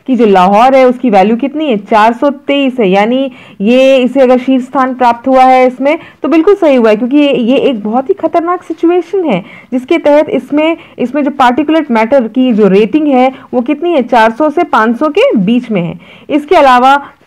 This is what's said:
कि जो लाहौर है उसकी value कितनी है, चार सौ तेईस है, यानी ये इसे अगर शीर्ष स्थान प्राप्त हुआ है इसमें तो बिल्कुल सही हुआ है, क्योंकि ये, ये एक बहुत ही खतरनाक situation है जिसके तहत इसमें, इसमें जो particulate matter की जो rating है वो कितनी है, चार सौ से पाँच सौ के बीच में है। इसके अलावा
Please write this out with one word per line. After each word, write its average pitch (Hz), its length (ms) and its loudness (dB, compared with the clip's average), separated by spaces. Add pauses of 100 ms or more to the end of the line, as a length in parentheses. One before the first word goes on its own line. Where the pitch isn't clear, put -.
कि 262 80 -2
जो 220 100 2
लाहौर 202 500 4
है 262 100 4
उसकी 254 240 0
value 208 280 2
कितनी 285 300 -6
है, 226 120 -2
चार 208 340 0
सौ 285 160 -2
तेईस 277 500 -4
है, 196 100 0
यानी 240 420 -2 (300)
ये 262 360 2
इसे 254 240 0
अगर 254 160 4
शीर्ष 254 280 -2
स्थान 262 280 -4
प्राप्त 240 340 -2
हुआ 262 160 4
है 254 240 4
इसमें 269 300 -2 (260)
तो 294 60 -4
बिल्कुल 330 260 2
सही 285 200 2
हुआ 226 140 2
है, 214 60 2
क्योंकि 247 220 -2
ये, 285 160 2
ये 240 260 0
एक 214 240 -2
बहुत 240 260 -4
ही 392 60 0
खतरनाक 339 480 -4
situation 349 640 -4
है 208 180 -4 (280)
जिसके 254 280 -2
तहत 302 320 2
इसमें, 302 460 -2 (220)
इसमें 254 240 -4
जो 269 80 -4
particulate 294 600 0
matter 226 360 0
की 254 260 -2
जो 208 140 2
rating 226 400 0
है 262 240 0 (220)
वो 247 80 -2
कितनी 302 320 -4
है, 269 100 0
चार 233 280 2
सौ 302 180 -2
से 349 160 -2
पाँच 233 320 -2
सौ 302 120 -2
के 466 260 0
बीच 233 360 -2
में 196 100 -2
है। 170 160 -8 (320)
इसके 294 260 -2
अलावा 269 460 4 (260)